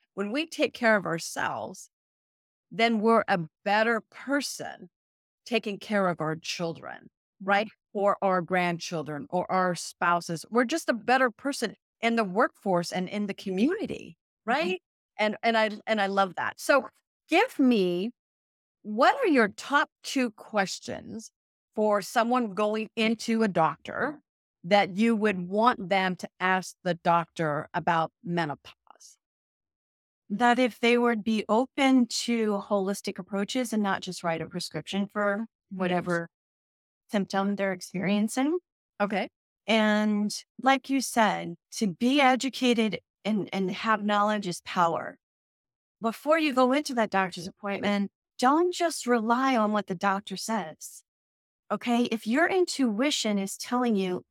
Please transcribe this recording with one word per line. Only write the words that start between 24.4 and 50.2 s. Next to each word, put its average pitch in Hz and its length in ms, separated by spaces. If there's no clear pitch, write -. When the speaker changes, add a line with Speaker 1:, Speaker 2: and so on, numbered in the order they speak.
Speaker 1:
that 196 320
you 226 180
would 202 320
want 214 420
them 185 280
to - 100
ask 185 440
the 175 120
doctor 165 760
about 165 380
menopause? 165 500
Speaker 2:
That 240 300
if 247 200
they 240 180
would 233 260
be 220 240
open 262 600
to 214 600
holistic 202 520
approaches 208 520
and 214 120
not 196 180
just - 220
write 165 180
a 160 60
prescription 175 600
for 208 380
Speaker 1:
Yes. 190 80
Speaker 2:
whatever 175 500
symptom 196 440
they're 196 160
experiencing. 208 840
Speaker 1:
Okay. 202 300
Speaker 2:
And 214 680
like 262 280
you 269 100
said, 175 560
to 220 140
be 240 320
educated 240 800
and, 208 280
and 196 180
have 214 320
knowledge 208 440
is 170 180
power. - 520
Before 277 360
you 302 160
go 254 200
into 294 220
that 220 140
doctor's 185 380
appointment, 202 640
don't 320 360
just 339 340
rely 240 480
on 214 160
what 208 160
the 190 80
doctor 196 400